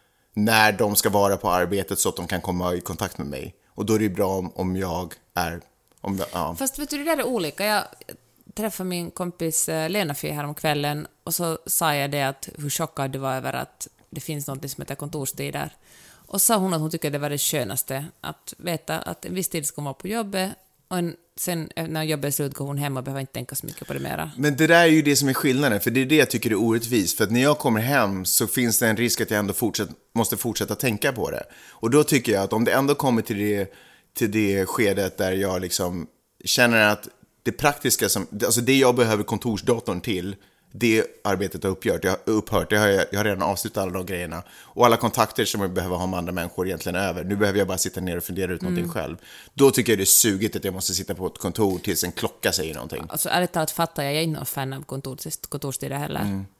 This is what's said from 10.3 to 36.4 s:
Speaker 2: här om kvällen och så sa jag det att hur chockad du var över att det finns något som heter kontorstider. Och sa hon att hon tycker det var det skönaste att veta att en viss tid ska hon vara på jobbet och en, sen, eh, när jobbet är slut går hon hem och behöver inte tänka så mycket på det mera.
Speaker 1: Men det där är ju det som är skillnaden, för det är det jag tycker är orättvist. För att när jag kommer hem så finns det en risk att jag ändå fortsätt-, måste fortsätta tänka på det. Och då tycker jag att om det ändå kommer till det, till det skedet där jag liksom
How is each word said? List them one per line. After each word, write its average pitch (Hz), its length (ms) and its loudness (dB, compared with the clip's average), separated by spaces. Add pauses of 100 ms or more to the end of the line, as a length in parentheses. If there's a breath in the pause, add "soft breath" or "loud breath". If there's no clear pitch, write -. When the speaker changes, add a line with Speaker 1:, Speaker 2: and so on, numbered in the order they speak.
Speaker 2:
här 147 120 -6
om 147 100 -8
kvällen 147 520 -2 (180)
och 170 100 -6
så 165 320 -2
sa 156 280 0
jag 139 160 -2
det 143 120 -2
att 135 260 -4 (100)
hur 147 120 -6
chockad 143 400 -4
du 135 80 -6
var 135 160 -2
över 131 180 -6
att - 360 -10 (220)
det 156 100 -10
finns 147 260 -6
något 139 240 -8
som 139 120 -10
heter 135 120 -8
kontorstider. 143 760 -6 (560 soft breath)
Och - 160 -2
sa 233 140 4
hon 185 180 2
att 156 60 0
hon 156 100 -2
tycker 156 200 -4
det 143 80 -2
var 143 120 -4
det 143 80 -4
skönaste 135 680 -4 (160)
att - 380 -12
veta 160 400 -6
att - 260 -10
en 180 100 -8
viss 185 140 -2
tid 156 180 -4
ska - 100 -8
hon 147 80 -6
vara 139 100 -6
på - 140 -12
jobbet 196 420 -4 (380)
och 185 100 -4
en, 170 160 -2 (220)
sen, 170 400 -4
eh, 165 120 -4
när 156 140 -4
jobbet 151 220 -2
är 143 60 0
slut 139 240 -2
går 139 120 -8
hon 143 120 -4
hem 143 180 -2
och 127 80 -6
behöver 135 160 -6
inte 135 120 -10
tänka 123 220 -10
så - 120 -8
mycket - 200 -12
på 143 60 -6
det 139 80 -6
mera. 156 360 -6
Speaker 1:
Men 139 200 2
det 156 100 4
där 170 160 8
är 170 40 8
ju 160 160 8
det 143 140 4
som 139 120 2
är 131 60 2
skillnaden, 131 460 2
för 123 100 -2
det 120 120 2
är 131 40 0
det 151 100 4
jag 135 140 6
tycker 117 200 0
är 110 40 2
orättvist. 113 640 2
För 110 80 2
att 98 60 0
när 120 120 4
jag 147 160 4
kommer 117 220 2
hem 110 440 0
så - 220 0
finns 117 320 0
det 120 100 4
en 107 80 2
risk 117 240 0
att 110 100 -2
jag 107 80 2
ändå 101 160 0
fortsätt-, 104 360 -2 (240)
måste 117 220 0
fortsätta 107 380 -2
tänka 127 380 0
på 92 180 -4
det. - 140 -6 (260 loud breath)
Och - 200 -2
då 147 140 8
tycker 131 280 2
jag 98 100 4
att 98 100 -2
om 113 120 2
det 110 80 2
ändå 139 220 4
kommer 127 280 2
till 107 160 -4
det, 101 340 0 (420 soft breath)
till 113 160 0
det 98 360 2
skedet 98 520 0
där 95 140 0
jag 95 280 0
liksom 90 460 -4 (380)